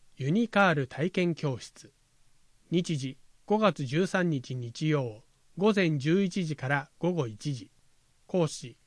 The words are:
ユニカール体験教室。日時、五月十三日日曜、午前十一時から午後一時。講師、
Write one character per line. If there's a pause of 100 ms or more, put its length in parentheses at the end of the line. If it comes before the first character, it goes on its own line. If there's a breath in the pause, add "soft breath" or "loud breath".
(160)
ユ
ニ
カ
ー
ル
体
験
教
室。 (800)
日
時、 (280)
五
月
十
三
日
日
曜、 (340)
午
前
十
一
時
か
ら (100)
午
後
一
時。 (580)
講
師、